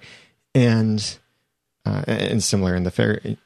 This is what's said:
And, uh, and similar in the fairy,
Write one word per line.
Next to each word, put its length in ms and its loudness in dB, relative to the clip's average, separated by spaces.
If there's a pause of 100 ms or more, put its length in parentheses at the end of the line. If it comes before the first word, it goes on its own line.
(560)
And, 600 2 (680)
uh, 220 -2
and 360 0
similar 320 0
in 80 0
the 80 -2
fairy, 540 -2